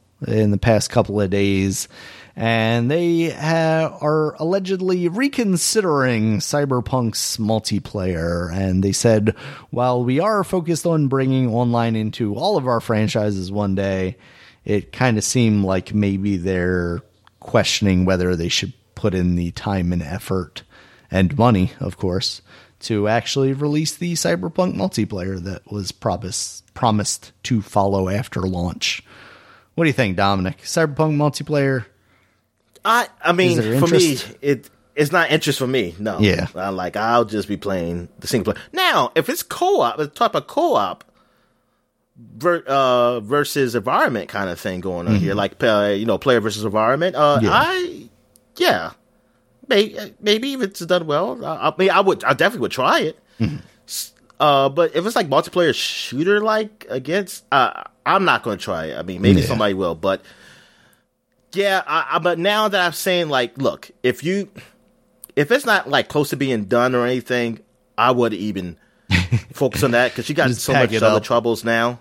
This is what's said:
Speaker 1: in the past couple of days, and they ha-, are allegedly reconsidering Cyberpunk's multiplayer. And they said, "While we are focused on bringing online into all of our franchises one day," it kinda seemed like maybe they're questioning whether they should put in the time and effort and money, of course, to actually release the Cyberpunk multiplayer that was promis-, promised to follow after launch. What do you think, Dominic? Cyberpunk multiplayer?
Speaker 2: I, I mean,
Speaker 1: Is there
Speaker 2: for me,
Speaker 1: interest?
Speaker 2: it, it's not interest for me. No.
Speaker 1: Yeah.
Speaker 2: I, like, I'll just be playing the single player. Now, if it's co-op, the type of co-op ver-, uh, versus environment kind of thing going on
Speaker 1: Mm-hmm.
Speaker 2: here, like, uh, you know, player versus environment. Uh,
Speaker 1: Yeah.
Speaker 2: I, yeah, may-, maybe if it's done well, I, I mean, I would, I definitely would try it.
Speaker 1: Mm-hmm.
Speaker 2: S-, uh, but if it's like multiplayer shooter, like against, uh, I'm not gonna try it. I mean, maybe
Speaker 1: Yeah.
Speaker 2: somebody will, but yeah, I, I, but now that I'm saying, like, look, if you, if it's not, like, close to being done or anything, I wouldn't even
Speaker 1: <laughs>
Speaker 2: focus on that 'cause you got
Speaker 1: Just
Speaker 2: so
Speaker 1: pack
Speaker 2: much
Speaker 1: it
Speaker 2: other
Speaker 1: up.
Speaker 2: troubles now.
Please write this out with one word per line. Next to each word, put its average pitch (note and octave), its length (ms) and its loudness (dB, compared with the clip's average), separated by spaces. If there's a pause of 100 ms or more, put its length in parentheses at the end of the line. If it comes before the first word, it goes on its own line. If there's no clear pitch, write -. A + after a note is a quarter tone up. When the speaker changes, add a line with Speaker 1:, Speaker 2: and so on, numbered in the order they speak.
(280)
Speaker 1:
in G#2+ 240 2
the G2+ 60 0
past G#2+ 320 2
couple G#2 300 0
of G2 100 0
days, G2 580 0 (480)
and A2+ 540 0
they E3+ 400 2
ha-, D#3+ 720 0
are D3+ 340 0
allegedly F#3 720 -2
reconsidering E3 1300 2
Cyberpunk's B2+ 1000 -2
multiplayer. F#2 1160 -2
And F#2+ 300 0
they G2 80 2
said, G#2+ 440 2 (360)
"While B2 320 0
we B2+ 160 0
are G3+ 240 0
focused E3 420 -2
on D#3 220 2
bringing C3 460 2
online A#2 420 2
into A2 400 -2
all F#3 220 0
of C3 100 -2
our A#2 120 2
franchises G#2 720 0
one G2+ 240 0
day," F#2+ 420 -2 (460)
it G2+ 280 -2
kinda A#2+ 300 0
seemed G#2+ 440 2
like F#2+ 280 -2
maybe G2+ 440 0
they're F2+ 640 -2 (380)
questioning F#2+ 640 2
whether F2+ 300 2
they E2+ 140 -2
should - 240 -4 (220)
put G2+ 180 -2
in F2+ 220 2
the F2 160 -2
time F#2 420 -2
and E2+ 80 -2
effort F2 640 -6 (480)
and F#2 260 2
money, A2+ 420 4
of - 180 -6
course, - 440 -4 (380)
to G#2 280 -2
actually C3+ 460 0
release D3 420 -2
the F3 180 -6
Cyberpunk F3 600 -2
multiplayer F#2+ 680 -4
that F#2+ 280 -10
was G2+ 200 -6
promis-, - 720 -6 (100)
promised - 580 -2 (120)
to A2+ 180 0
follow G2 480 0
after G#2 320 -6
launch. F2+ 600 -4 (720)
What E3 80 0
do D#3+ 60 4
you C3 40 2
think, G2 240 0
Dominic? G2 460 0
Cyberpunk D#3 520 0
multiplayer? C#3+ 680 0 (1000)
Speaker 2:
I, A3+ 240 2 (160)
I E3+ 100 2
mean, F3 260 2
Speaker 1:
Is A2 60 0
there A2+ 140 0
Speaker 2:
for E3+ 80 4
me, E3+ 240 4
Speaker 1:
interest? A#2+ 300 -8
Speaker 2:
it, C#3 280 -2 (260)
it's D3 160 0
not E3 180 2
interest D3+ 300 0
for C3 80 -2
me. A2+ 320 -2
No. G#2 200 -4
Speaker 1:
Yeah. F#2 360 4
Speaker 2:
I, F#2+ 140 -6
like, F2+ 260 -6
I'll A#2 300 2
just G#2 220 -4
be G2+ 100 -4
playing F2 520 -6 (100)
the - 80 -12
single A2+ 260 0
player. - 100 -16 (100)
Now, C#4+ 420 0
if D#3+ 140 0
it's E4+ 140 -6
co-op, A3+ 540 0
the D3+ 100 -4
type A3+ 260 -2
of D3+ 140 -4
co-op E3+ 560 0 (1120)
ver-, C#3 480 -2
uh, B2 540 2
versus C3 560 0
environment B2 540 0
kind G2+ 200 -4
of F2 100 -6
thing F#2 220 -6
going F2 260 -6
on G#2+ 80 4
Speaker 1:
Mm-hmm. F#2+ 80 2
Speaker 2:
here, F#2+ 120 0
like, G2+ 280 -2
uh, G#2 320 4
you G#2 100 -2
know, A2+ 120 2
player B2 220 2
versus G#2+ 260 -4
environment. A2+ 500 0
Uh, D3 260 4
Speaker 1:
Yeah. G#2+ 120 2
Speaker 2:
I, F4 560 -2 (480)
yeah, G2+ 340 0 (760)
may-, G#3 540 0
maybe A3 320 0
if C4 80 -6
it's G3 180 -6
done F3 260 0
well, E3+ 380 -2
I, C#3+ 240 -4
I D#3 100 0
mean, F#3+ 120 4
I F3+ 100 4
would, F#3+ 240 2
I B2 80 4
definitely D#3 300 0
would G#2 100 -2
try C3+ 300 2
it. D#3 180 -4 (220)
Speaker 1:
Mm-hmm. F#2+ 160 -2 (280)
Speaker 2:
S-, - 280 -12 (260)
uh, C#3 300 4
but D3+ 260 0
if E3+ 100 0
it's A3+ 120 -4
like G#3 100 0
multiplayer D3+ 480 2
shooter, F3 640 -2
like A3 500 -4
against, C#3+ 640 -6
uh, B2+ 320 2 (220)
I'm F#3+ 180 2
not C#3 200 2
gonna G#2+ 140 -4
try E2 280 -6
it. C#2+ 120 -8
I D#2 40 -6
mean, F2+ 200 -10
maybe G2 200 8
Speaker 1:
Yeah. - 60 -2
Speaker 2:
somebody G#2+ 260 0
will, F#2 220 -2
but F#2+ 260 -2 (1300)
yeah, G3 340 2
I, D3+ 260 0
I, E3+ 60 2
but E3+ 180 0
now G#3 300 2
that F#3+ 180 0
I'm F#3+ 80 0
saying, F3 360 -2
like, B2+ 280 0
look, C3+ 320 -2 (140)
if B2 200 0
you, F#3 260 -2 (840)
if C#3+ 160 2
it's C#4 140 2
not, F#3+ 240 0
like, C3+ 200 0
close D3 220 0
to - 60 -2
being B2 280 0
done B2 300 2
or B2 100 0
anything, A#2+ 540 -2 (380)
I A#2+ 140 4
wouldn't A2+ 300 0
even F#2+ 360 -6 (320)
Speaker 1:
<laughs> F#2+ 80 2 (360)
Speaker 2:
focus - 300 -2
on B2+ 80 2
that A#2+ 220 2
'cause A#2+ 140 -8
you D3 80 -4
got C#3+ 140 2
Speaker 1:
Just A#2+ 120 -4
Speaker 2:
so C3+ 120 -2
Speaker 1:
pack B2 160 4
Speaker 2:
much G#2 60 -2
Speaker 1:
it G#2+ 80 2
Speaker 2:
other G#2+ 140 6
Speaker 1:
up. G#2 60 -2
Speaker 2:
troubles A#2 400 0
now. A#2 380 0